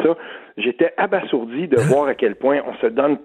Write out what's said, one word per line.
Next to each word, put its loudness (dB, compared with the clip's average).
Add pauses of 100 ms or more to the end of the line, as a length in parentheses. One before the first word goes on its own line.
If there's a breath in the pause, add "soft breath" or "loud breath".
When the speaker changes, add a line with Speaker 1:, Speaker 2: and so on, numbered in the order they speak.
Speaker 1:
ça. 2 (400 loud breath)
J'étais 0
abasourdi -2
de 4
Speaker 2:
Hein ? 4
Speaker 1:
voir 4
à 0
quel 0
point 0
on -10
se 0
donne 2